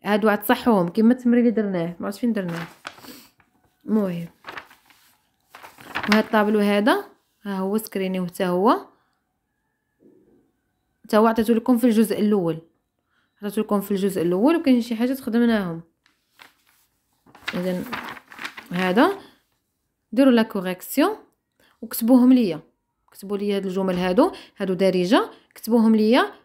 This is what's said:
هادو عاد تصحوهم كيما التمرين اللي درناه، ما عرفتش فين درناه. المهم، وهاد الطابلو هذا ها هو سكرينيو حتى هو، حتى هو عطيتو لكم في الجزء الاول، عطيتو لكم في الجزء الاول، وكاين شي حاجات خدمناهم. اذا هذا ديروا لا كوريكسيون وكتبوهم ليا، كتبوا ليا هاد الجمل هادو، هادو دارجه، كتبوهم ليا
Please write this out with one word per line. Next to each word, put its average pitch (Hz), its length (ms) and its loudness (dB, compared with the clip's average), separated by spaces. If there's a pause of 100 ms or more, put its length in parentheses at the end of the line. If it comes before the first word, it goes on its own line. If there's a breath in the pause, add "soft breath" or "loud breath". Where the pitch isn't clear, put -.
هادو 208 260 2
عاد 208 120 0
تصحوهم 226 460 2
كيما 220 260 2
التمرين 247 260 2
اللي 240 120 2
درناه، 185 480 -4
ما 190 60 -10
عرفتش 202 140 -10
فين 240 140 -2
درناه. 170 340 -6 (1160 loud breath)
المهم، 185 420 -4 (1800)
وهاد 214 140 4
الطابلو 214 360 2
هذا 208 460 2 (380)
ها 202 140 -8
هو 190 200 -4
سكرينيو 185 480 -6
حتى 175 200 -6
هو، 202 400 0 (2250)
حتى - 140 0
هو 220 100 4
عطيتو 226 260 0
لكم 240 240 2
في 233 60 -2
الجزء 220 360 2
الاول، 180 420 0 (760)
عطيتو 208 240 -8
لكم 208 200 -2
في 202 100 -8
الجزء 185 300 -2
الاول، 185 340 2
وكاين 269 260 2
شي 233 140 -6
حاجات 254 260 -4
خدمناهم. 214 600 -2 (1700)
اذا 180 300 -4 (880)
هذا 185 400 2 (1000 loud breath)
ديروا 262 200 4
لا 233 120 4
كوريكسيون 220 720 -4 (680)
وكتبوهم 240 520 4
ليا، 196 260 2 (520)
كتبوا 196 260 -10
ليا 202 180 -2
هاد 196 100 -4
الجمل 190 300 -2
هادو، 185 360 2 (260 loud breath)
هادو 190 160 -4
دارجه، 185 560 2 (260 loud breath)
كتبوهم 226 400 2
ليا 226 500 2